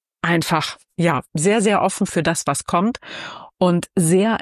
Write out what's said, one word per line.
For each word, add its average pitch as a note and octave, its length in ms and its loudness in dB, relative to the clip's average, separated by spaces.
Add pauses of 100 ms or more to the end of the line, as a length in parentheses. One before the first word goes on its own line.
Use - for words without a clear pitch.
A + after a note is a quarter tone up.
(220)
einfach, E3 560 0 (200)
ja, E3 240 0 (120)
sehr, G3+ 280 2
sehr G3+ 200 2
offen F#3+ 260 0
für E3 160 -2
das, E3 220 -2
was C#3+ 200 -4
kommt F#3+ 340 0 (580)
und F3 380 2
sehr F#3 460 2